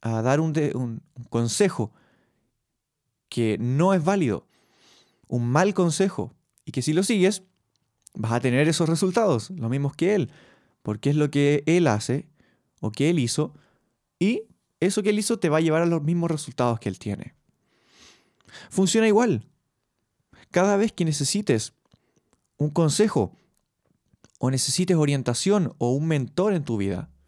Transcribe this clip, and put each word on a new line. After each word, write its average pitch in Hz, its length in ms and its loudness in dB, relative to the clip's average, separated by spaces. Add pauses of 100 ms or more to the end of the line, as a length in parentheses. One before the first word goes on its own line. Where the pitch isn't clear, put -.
a 113 220 -4
dar 131 180 2
un 160 120 0
de-, 147 220 -2
un, 117 280 -6 (120)
un 120 100 -16
consejo 117 680 -2 (1400)
que 110 300 -2
no 139 360 0
es 175 100 0
válido, 165 420 0 (840)
un 120 200 -2
mal 175 260 2
consejo, 180 600 -2 (300)
y - 80 -14
que 127 100 -4
si 147 100 0
lo 165 100 2
sigues, 196 400 0 (720)
vas 110 180 -4
a 120 80 0
tener 131 280 2
esos 165 200 0
resultados, 175 600 0
los 143 200 -6
mismos 139 260 -2
que 185 180 0
él, 175 160 0 (520)
porque 107 280 -4
es 147 60 2
lo 147 140 2
que 143 360 2
él 170 200 4
hace 117 420 -2 (520)
o 107 120 -6
que 139 180 0
él 175 80 0
hizo, 147 360 -2 (640)
y 226 240 0 (380)
eso 196 220 0
que 196 80 0
él 208 80 2
hizo 226 200 -2
te 170 100 0
va 151 100 2
a 165 40 2
llevar 160 200 2
a 170 40 2
los 170 160 0
mismos 165 280 0
resultados 123 480 -2
que - 100 -8
él 95 100 -8
tiene. - 360 -10 (1300)
Funciona 220 400 2
igual. 208 400 2 (1000)
Cada 196 260 2
vez 214 160 0
que 170 140 -2
necesites 147 640 -2 (920)
un 151 80 -2
consejo 156 640 2 (1000)
o 127 120 -2
necesites 175 460 0
orientación 143 800 0
o 120 140 0
un 143 140 -2
mentor 160 460 0
en 165 120 -2
tu 117 120 -4
vida 98 340 -4 (180)